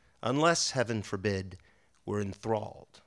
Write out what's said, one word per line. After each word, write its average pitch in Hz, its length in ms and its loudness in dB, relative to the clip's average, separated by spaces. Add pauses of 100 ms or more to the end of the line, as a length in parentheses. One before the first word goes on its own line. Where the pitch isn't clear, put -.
(220)
unless, 147 500 4
heaven 117 300 0
forbid, 95 540 -2 (480)
we're 104 160 -2
enthralled. 104 880 -4